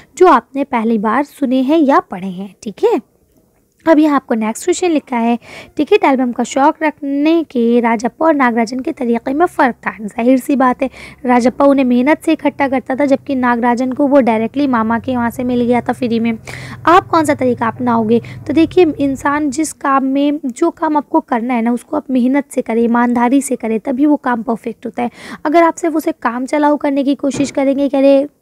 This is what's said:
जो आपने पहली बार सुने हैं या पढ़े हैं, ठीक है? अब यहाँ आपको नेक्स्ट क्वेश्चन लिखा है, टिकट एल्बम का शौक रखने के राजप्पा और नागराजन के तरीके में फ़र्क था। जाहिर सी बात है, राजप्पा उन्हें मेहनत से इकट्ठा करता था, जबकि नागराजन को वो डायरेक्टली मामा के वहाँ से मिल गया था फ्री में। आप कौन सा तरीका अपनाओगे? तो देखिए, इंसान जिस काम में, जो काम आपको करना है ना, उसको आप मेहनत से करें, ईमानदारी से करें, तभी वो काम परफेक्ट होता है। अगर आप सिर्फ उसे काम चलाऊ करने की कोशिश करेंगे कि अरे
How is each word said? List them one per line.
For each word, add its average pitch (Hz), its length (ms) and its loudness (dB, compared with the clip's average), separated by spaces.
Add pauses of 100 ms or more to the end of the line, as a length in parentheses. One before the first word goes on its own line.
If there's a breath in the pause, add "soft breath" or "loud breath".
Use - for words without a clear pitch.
(160 loud breath)
जो 370 100 6
आपने 269 380 2
पहली 226 340 -2
बार 226 260 -2
सुने 262 380 -2
हैं 294 160 2
या 311 220 4
पढ़े 190 280 -10
हैं, 190 340 -12
ठीक 208 220 -6
है? 415 160 2 (880)
अब 311 100 6
यहाँ 302 180 2
आपको 269 180 -4
नेक्स्ट 220 300 -4
क्वेश्चन 359 260 -2
लिखा 277 260 -2
है, 233 220 0 (380 loud breath)
टिकट 403 280 2
एल्बम 262 280 0
का 240 120 -4
शौक 285 380 0
रखने 294 640 0
के 233 360 0
राजप्पा 233 460 -2
और 320 80 4
नागराजन 240 460 0
के 302 120 -6
तरीके 233 420 -4
में 330 120 2
फ़र्क 277 280 0
था। - 260 -8
जाहिर 233 380 0
सी 277 180 -2
बात 254 260 0
है, 262 80 -4 (340 loud breath)
राजप्पा 247 400 2
उन्हें 277 200 4
मेहनत 247 380 2
से 330 100 0
इकट्ठा 285 360 -2
करता 262 280 -4
था, 285 80 0
जबकि 277 300 0
नागराजन 247 580 0
को 285 140 0
वो 277 140 4
डायरेक्टली 226 460 0
मामा 233 320 0
के 254 180 -4
वहाँ 233 140 -2
से 247 140 -8
मिल 247 200 0
गया 233 160 2
था 240 120 -4
फ्री 226 280 -2
में। 226 180 -2 (480 loud breath)
आप 370 220 4
कौन 330 160 0
सा 302 100 0
तरीका 247 340 -2
अपनाओगे? 233 520 0 (260 loud breath)
तो 302 60 -6
देखिए, 320 460 2
इंसान 285 520 -2
जिस 294 220 -4
काम 269 320 0
में, 285 420 0
जो 320 240 -2
काम 320 260 -4
आपको 294 240 0
करना 247 340 -4
है 233 80 0
ना, 233 100 0
उसको 247 240 -6
आप 294 140 -6
मेहनत 262 400 0
से 254 120 -4
करें, 226 200 -2
ईमानदारी 240 580 2
से 254 160 -4
करें, 220 240 -4
तभी 277 260 -2
वो 294 100 4
काम 247 260 -4
परफेक्ट 233 440 -8
होता - 160 -8
है। 240 80 -4 (340 loud breath)
अगर 330 180 4
आप 330 120 2
सिर्फ 320 220 -4
उसे 320 160 -2
काम 247 340 -6
चलाऊ 294 300 2
करने 285 280 -2
की 277 100 0
कोशिश 277 360 -4
करेंगे 277 380 0
कि 285 80 -2
अरे 277 320 4 (140)